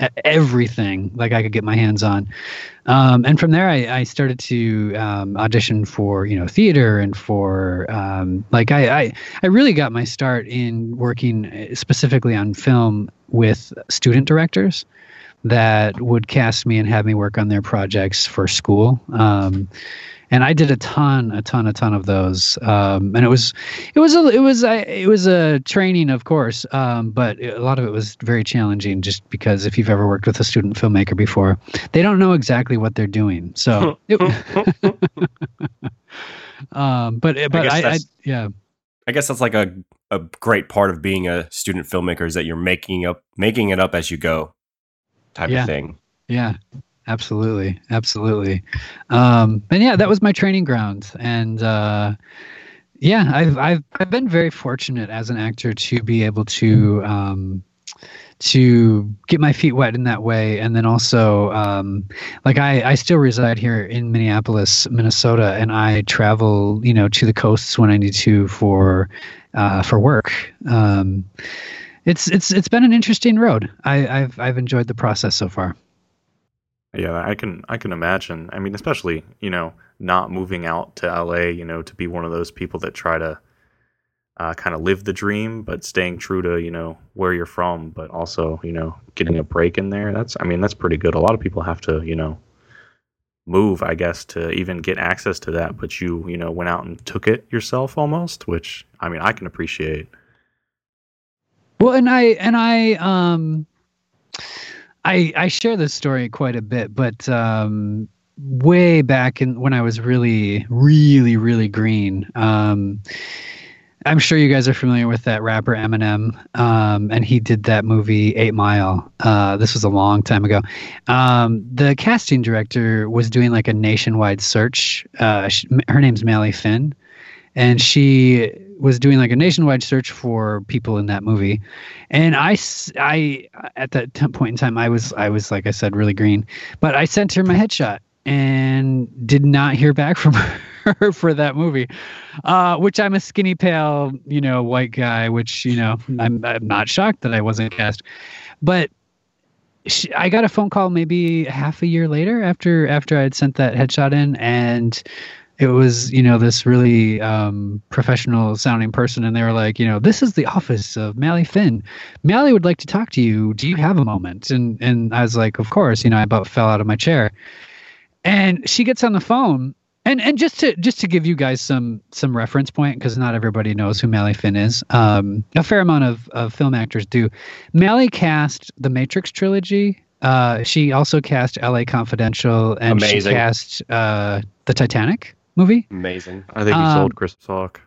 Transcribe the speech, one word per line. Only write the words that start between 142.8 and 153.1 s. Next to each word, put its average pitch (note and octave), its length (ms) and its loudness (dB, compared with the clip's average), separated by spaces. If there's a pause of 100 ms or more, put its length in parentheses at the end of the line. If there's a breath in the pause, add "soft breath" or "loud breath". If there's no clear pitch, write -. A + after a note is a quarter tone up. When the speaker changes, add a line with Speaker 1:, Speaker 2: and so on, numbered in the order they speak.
Speaker 1:
I'm G3 140 0
a F#3+ 60 0
skinny, F#3 340 -2
pale, D3+ 580 0 (140)
you D3 140 -2
know, B2+ 220 0
white B2 300 -2
guy, A#2 360 -2
which, A#2 360 -4
you A#2+ 120 0
know, A2+ 220 0 (200)
I'm, A#2 260 -2
I'm A2+ 220 -4
not G#2 220 0
shocked G3+ 340 -2
that A#2 120 -2
I A2 60 0
wasn't A2 320 -2
cast. G#2+ 300 -4 (580 loud breath)
But E3+ 300 0 (960)
she, - 280 -4
I E3+ 140 0
got A3+ 160 2
a G3 40 0
phone G3+ 220 -2
call F#3+ 200 0
maybe E3+ 540 0
half C#3 380 -6
a F3 40 0
year E3 220 0
later F#3+ 340 0
after, F3 440 2
after C#3+ 320 0